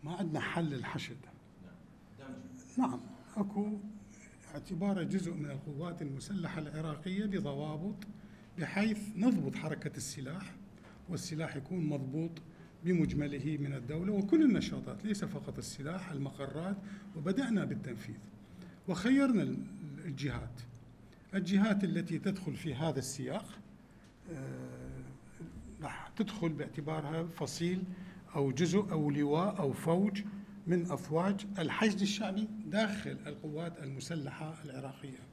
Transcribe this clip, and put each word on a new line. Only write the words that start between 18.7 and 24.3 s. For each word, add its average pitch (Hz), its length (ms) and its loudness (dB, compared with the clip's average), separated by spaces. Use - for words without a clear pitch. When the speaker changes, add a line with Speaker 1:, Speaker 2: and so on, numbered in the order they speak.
Speaker 1:
وخيرنا 247 540 6
ال-، 127 220 0
الجهات، 131 560 -2
الجهات 196 500 6
التي 165 340 2
تدخل 127 380 -2
في 147 180 -2
هذا 139 240 2
السياق، 135 600 -4